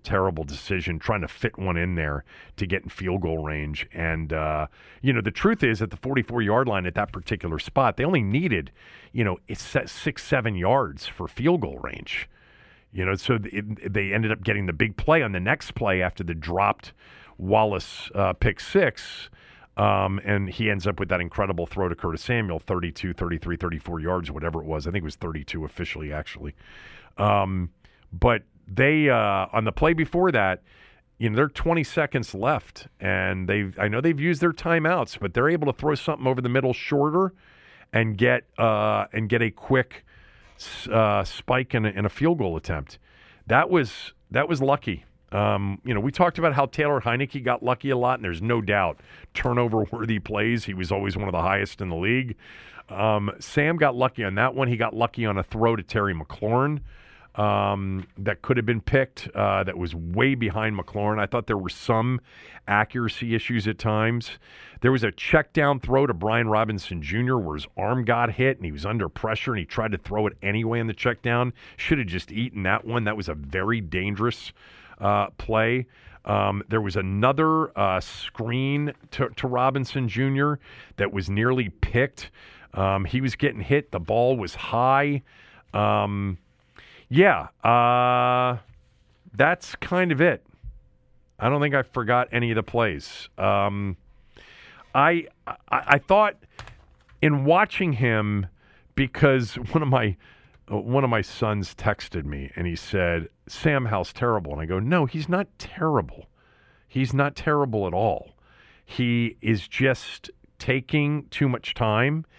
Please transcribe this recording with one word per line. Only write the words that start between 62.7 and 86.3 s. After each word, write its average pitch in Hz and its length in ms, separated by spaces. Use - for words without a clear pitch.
issues 113 340
at 110 120
times. 113 580
There 127 100
was 127 120
a 107 80
check - 400
down 143 280
throw 135 260
to 123 80
Brian 110 340
Robinson 107 540
Junior 117 380
where 80 160
his 73 100
arm 113 300
got 117 280
hit 131 240
and 104 80
he 80 60
was 73 140
under 101 240
pressure 110 420
and 110 80
he 85 60
tried 110 280
to 95 40
throw 107 300
it - 160
anyway 113 360
in 117 60
the 113 80
check 120 300
down. 120 300
Should - 220
have 123 100
just 87 240
eaten 110 320
that 98 220
one. 113 200
That 107 120
was 92 120
a 80 40
very 95 480
dangerous, 98 720
uh, 101 320
play. 113 560
Um, 101 440
there 113 120
was 98 140
another, 135 800
uh, 95 240
screen 135 960
to, 131 200
to - 180
Robinson 127 600
Junior 135 520
that 101 140
was 95 200
nearly 117 380
picked. - 600
Um, 95 300
he 127 160
was 131 140
getting 131 260
hit. 139 300
The 92 80
ball 120 380
was 95 160
high. 135 720
Um, 101 640